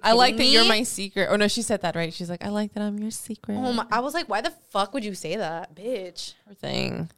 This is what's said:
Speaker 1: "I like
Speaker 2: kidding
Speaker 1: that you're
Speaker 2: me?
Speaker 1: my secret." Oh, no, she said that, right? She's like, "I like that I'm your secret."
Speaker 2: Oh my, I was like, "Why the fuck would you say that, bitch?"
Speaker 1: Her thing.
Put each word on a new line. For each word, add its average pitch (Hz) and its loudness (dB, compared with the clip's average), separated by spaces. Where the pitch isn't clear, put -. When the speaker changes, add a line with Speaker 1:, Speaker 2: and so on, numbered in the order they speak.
Speaker 1:
"I 220 6
like 247 6
Speaker 2:
kidding 262 2
Speaker 1:
that 262 6
you're 226 8
Speaker 2:
me? - 6
Speaker 1:
my 220 4
secret." 196 -2
Oh, 185 4
no, 208 4
she 220 0
said 208 -2
that, 165 -2
right? 165 -2
She's 175 -8
like, 175 -8
"I 202 -6
like 208 -2
that 208 -4
I'm 208 -4
your 214 -4
secret." - -8
Speaker 2:
Oh 254 -2
my, 226 0
I 214 2
was 269 -2
like, 339 -4
"Why 208 0
the 320 -4
fuck 302 0
would 262 -4
you 208 -6
say 165 -6
that, 165 -6
bitch?" 190 -8
Speaker 1:
Her 208 -20
thing. 135 -4